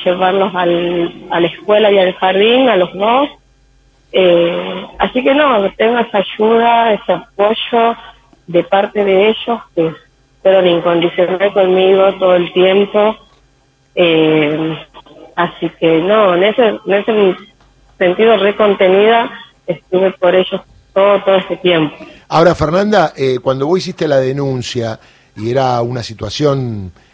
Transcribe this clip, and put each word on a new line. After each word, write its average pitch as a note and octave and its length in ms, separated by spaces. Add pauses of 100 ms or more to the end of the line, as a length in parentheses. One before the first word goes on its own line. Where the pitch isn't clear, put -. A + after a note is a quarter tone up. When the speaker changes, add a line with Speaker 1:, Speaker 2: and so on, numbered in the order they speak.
Speaker 1:
llevarlos F#3 500
al, F3 760
a E3+ 100
la E3+ 80
escuela G#3 420
y G3+ 80
al F#3 160
jardín, G#3+ 540
a G#3+ 80
los F3 180
dos. A#3 340 (840)
Eh, F3 720 (120)
así B3 240
que C4+ 120
no, B3 380
tengo A#3 260
esa A3+ 200
ayuda, A3+ 760
ese G3+ 180
apoyo A3+ 840 (500)
de E3+ 180
parte G3+ 400
de G3 240
ellos, A3 320 (140)
que D#3+ 180 (500)
fueron F#3+ 240
incondicional F3 880
conmigo F#3+ 640
todo F3+ 180
el F3 160
tiempo. G3+ 640 (800)
Eh, D#3 840 (580)
así E3+ 320 (120)
que E3 200
no, G3+ 340
en F3+ 100
ese, G#3+ 220 (200)
en F3+ 80
ese G3+ 420 (640)
sentido G#3 400
re G3+ 180
contenida, G#3 720 (360)
estuve F#3 460
por F3+ 240
ellos F#3 240 (340)
todo, G3 300
todo F#3+ 120
ese F#3 200
tiempo. E3 400 (320)
Speaker 2:
Ahora, E3 260
Fernanda, F3 640
eh, C3 260
cuando C3+ 240
vos F3+ 120
hiciste F3+ 280
la C#3+ 120
denuncia C3 800 (380)
y G#2+ 140
era B2+ 320
una A#2+ 220
situación A2+ 880 (220)